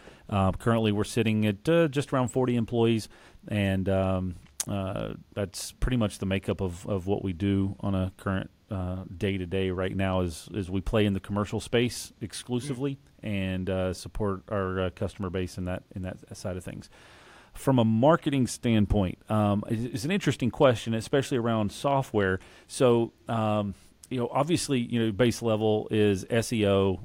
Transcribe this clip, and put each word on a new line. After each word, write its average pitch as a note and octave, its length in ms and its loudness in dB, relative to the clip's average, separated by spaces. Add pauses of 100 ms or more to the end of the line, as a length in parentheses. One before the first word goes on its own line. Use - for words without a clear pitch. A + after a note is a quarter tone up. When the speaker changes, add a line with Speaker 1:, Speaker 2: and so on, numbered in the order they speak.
(300)
Speaker 1:
Uh, F#2+ 240 2
currently, A2+ 400 2
we're G2+ 100 0
sitting G#2+ 420 0
at, G#2 220 -2
uh, E3 220 4
just C#3 240 -4
around B2+ 160 0
forty B2+ 260 0
employees, A#2 540 2 (380)
and, G2 420 0
um, F#2+ 460 0 (320)
uh, F#2+ 480 -6 (180)
that's - 400 -8
pretty B2+ 240 0
much G#2+ 220 0
the G2+ 60 -4
makeup F#2+ 360 -2
of, F2+ 260 -6
of F#2 180 -2
what G2 160 -2
we G2 120 -2
do G2 480 0
on G2+ 120 -2
a F#2 220 -2
current, G2 340 -4 (200)
uh, F#2 340 -6 (140)
day-to-day F#2+ 540 -2
right F#2 240 -2
now F#2+ 260 2
is, E2+ 320 -4
is F#2+ 160 -4
we F#2+ 100 -2
play G#2+ 260 2
in G2+ 80 2
the F#2+ 60 -2
commercial G#2 400 -4
space - 600 -2
exclusively B2+ 760 -6 (260)
Speaker 2:
Mm. A2 60 -6
Speaker 1:
and, F#2+ 400 -2
uh, F#2 240 0
support G2 560 -4
our, F#2+ 300 -2
uh, F#2 120 0
customer F#2+ 380 -6
base F2+ 280 -6
in F#2 80 -6
that, F2+ 180 -6 (120)
in F#2 80 -8
that - 340 -12
side F#2 180 -8
of F2+ 80 -10
things. - 260 -14 (640)
From C3 260 2
a A2+ 60 6
marketing C3 640 4
standpoint, G#2 680 2 (120)
um, G#2 380 2
it's, A#2 280 -4
it's A2 100 -6
an D#3 60 0
interesting D3 380 0
question, A#2 440 4
especially B2+ 440 0
around A2+ 340 0
software. G#2+ 680 0 (280)
So, A#2 440 4 (160)
um, G#2+ 460 0 (380)
you B2+ 80 -4
know, A#2+ 120 -2
obviously, C#3+ 480 0
you A#2+ 240 0
know, A2 80 2
base A2+ 300 2
level G#2+ 480 2
is G#2 400 4
S A2+ 240 0
E G#2+ 140 4
O, G2 380 4